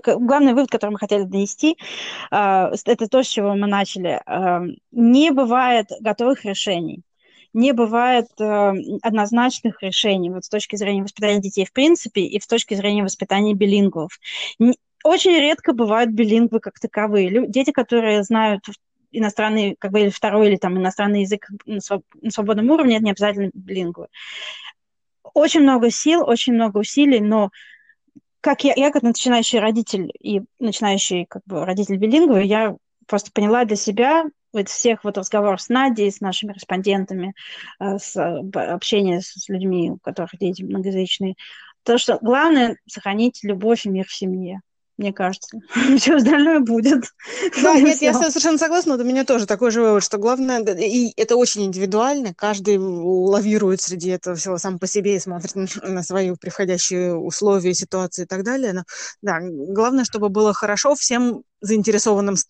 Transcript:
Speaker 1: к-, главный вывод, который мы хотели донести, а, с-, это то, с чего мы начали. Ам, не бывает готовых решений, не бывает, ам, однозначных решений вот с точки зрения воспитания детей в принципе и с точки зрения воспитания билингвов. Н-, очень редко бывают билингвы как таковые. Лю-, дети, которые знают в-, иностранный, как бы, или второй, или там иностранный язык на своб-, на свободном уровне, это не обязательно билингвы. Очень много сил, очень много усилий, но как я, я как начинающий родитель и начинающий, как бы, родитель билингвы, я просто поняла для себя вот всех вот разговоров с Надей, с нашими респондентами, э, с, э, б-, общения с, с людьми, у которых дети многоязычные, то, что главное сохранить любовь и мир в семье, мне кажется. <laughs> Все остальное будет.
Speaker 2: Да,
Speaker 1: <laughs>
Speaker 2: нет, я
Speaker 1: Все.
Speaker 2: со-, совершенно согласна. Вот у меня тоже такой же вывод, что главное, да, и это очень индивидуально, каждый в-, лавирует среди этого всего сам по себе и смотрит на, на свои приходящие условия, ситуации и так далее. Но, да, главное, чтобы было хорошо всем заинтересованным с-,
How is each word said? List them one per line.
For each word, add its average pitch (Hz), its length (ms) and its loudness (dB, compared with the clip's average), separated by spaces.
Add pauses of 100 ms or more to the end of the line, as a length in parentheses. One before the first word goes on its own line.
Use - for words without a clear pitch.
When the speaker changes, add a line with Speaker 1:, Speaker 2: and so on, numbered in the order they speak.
Speaker 1:
к-, 214 160 2
главный 254 380 4
вывод, 269 160 2
который 208 220 -2
мы 202 60 -6
хотели 208 260 -2
донести, 202 520 -2 (540)
а, 196 440 2
с-, - 120 -10
это 226 220 0
то, 262 140 2
с - 40 -6
чего 202 280 -2
мы 202 120 0
начали. 196 600 -2
Ам, 180 440 -2 (200)
не 247 400 6
бывает 247 580 2 (120)
готовых 233 460 -2
решений, 175 560 -4 (500)
не 247 200 2
бывает, 240 540 2 (140)
ам, 202 380 0 (240)
однозначных 226 800 0
решений 190 480 -2
вот 180 140 -10
с - 40 -20
точки 214 280 -6
зрения 196 260 -2
воспитания 208 380 -2
детей 196 260 -4
в - 60 -14
принципе 269 500 2
и 196 180 -4
с - 60 -14
точки 233 280 -2
зрения 202 280 0
воспитания 196 520 0
билингвов. 202 640 0 (400)
Н-, 233 140 6 (300)
очень 359 300 4
редко 311 420 2
бывают 226 360 2
билингвы 226 500 2
как - 200 -12
таковые. 208 480 0
Лю-, 226 180 0
дети, 262 240 0
которые 226 520 2
знают 214 440 0
в-, 202 60 -14 (400)
иностранный, 214 680 -2
как 196 140 -8
бы, 214 80 2
или 202 80 4
второй, 208 400 2
или 190 80 4
там 185 220 -2
иностранный 202 420 0
язык 202 280 -4 (180)
на 208 160 -8
своб-, 196 200 -6 (200)
на 226 80 -6
свободном 214 400 0
уровне, 285 260 4
это 220 80 0
не 208 60 0
обязательно 202 420 -2
билингвы. 180 540 -8 (1300)
Очень 311 280 4
много 254 280 6
сил, 311 360 2
очень 233 280 2
много 220 240 0
усилий, 269 420 2
но 208 300 2 (880)
как 285 240 0
я, 277 120 4
я 277 160 4
как 285 100 0
начинающий 233 560 2
родитель 214 600 -2
и 202 220 -4 (180)
начинающий, 196 640 0
как - 200 -18
бы, 175 180 -6
родитель 190 320 -2
билингвы, 220 480 4
я 214 320 0 (300)
просто - 260 -4
поняла 220 320 2
для 214 120 0
себя 254 480 0 (280)
вот 202 160 -4
всех - 340 -2
вот 202 160 -6
разговоров 196 440 0
с - 60 -10
Надей, 240 440 2
с - 80 -20
нашими 202 320 -6
респондентами, 190 840 -4 (460)
э, 196 180 -4
с, - 180 -14
э, 165 260 -4
б-, 190 240 -8
общения 185 540 -2
с, 185 120 -10
с - 160 -16
людьми, 185 440 -2
у 185 60 -12
которых 180 400 -10
дети 185 240 -4
многоязычные, 190 720 -4 (500)
то, 240 140 2
что - 220 0
главное 262 560 2 (120)
сохранить 208 540 -2
любовь 208 440 -2
и 202 40 -2
мир 190 160 -2
в - 80 -16
семье, 185 460 -6 (360)
мне 202 160 -4
кажется. 190 460 -6 (160)
<laughs> 269 240 4
Все 302 200 4
остальное 294 420 4
будет. 233 420 2 (640)
Speaker 2:
Да, 320 100 6
Speaker 1:
<laughs> 277 60 8
Speaker 2:
нет, 302 200 6
я 269 120 4
Speaker 1:
Все. 220 100 0
Speaker 2:
со-, 320 80 2
совершенно 311 280 0
согласна. 330 340 0
Вот 247 80 0
у 247 80 -4
меня 262 160 0
тоже 247 200 0
такой 214 280 0
же 233 100 0
вывод, 208 220 4
что - 140 -4
главное, 254 440 0
да, 208 100 -2
и 220 440 0
это 220 180 0
очень 233 300 2
индивидуально, 202 680 -2
каждый 202 460 -2
в-, 180 260 -4 (240)
лавирует 202 520 2
среди 180 300 -6
этого 180 260 -6
всего 185 200 -6
сам 185 220 -6
по 190 80 -6
себе 202 300 -2
и - 20 -4
смотрит 175 380 -10
на, 190 100 -4 (220)
на 185 160 -6
свои 185 360 -2
приходящие 180 760 -4
условия, 185 580 0
ситуации 185 480 -6
и 175 40 -10
так 190 180 -8
далее. 247 280 -2
Но, 185 100 -6 (380)
да, 180 220 -4
главное, 196 600 0
чтобы 214 240 -2
было 208 260 2
хорошо 208 400 0
всем 247 480 -2 (180)
заинтересованным 208 760 0
с-, - 120 -4